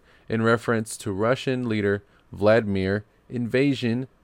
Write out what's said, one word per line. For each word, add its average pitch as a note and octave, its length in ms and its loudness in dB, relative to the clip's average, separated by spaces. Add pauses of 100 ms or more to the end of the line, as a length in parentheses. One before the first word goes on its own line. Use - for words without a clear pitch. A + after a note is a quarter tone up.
(280)
in A2+ 140 -2
reference A2+ 560 0
to A2 140 -8
Russian B2 580 -2
leader G2+ 320 0 (300)
Vladimir G2+ 720 2 (240)
invasion B2+ 800 0 (160)